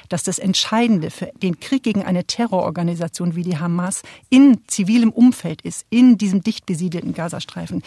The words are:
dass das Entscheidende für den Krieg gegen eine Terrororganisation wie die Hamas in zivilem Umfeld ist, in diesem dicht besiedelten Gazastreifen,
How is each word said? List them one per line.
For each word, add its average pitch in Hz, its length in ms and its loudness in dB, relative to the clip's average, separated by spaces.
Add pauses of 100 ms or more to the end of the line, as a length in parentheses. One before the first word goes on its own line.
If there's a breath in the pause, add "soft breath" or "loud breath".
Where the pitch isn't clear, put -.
dass - 160 -6
das 185 140 -4
Entscheidende 196 720 0
für - 200 -10 (120)
den 180 180 -2
Krieg - 240 -2
gegen 202 180 0
eine 180 220 -2
Terrororganisation 175 1120 -2
wie 175 60 -4
die 170 160 -4
Hamas 175 440 -4 (280 loud breath)
in 262 360 8
zivilem 220 440 0
Umfeld 226 520 2
ist, - 280 -12
in 240 280 6
diesem 190 240 0
dicht - 240 -6
besiedelten 170 480 -4
Gazastreifen, 170 720 -8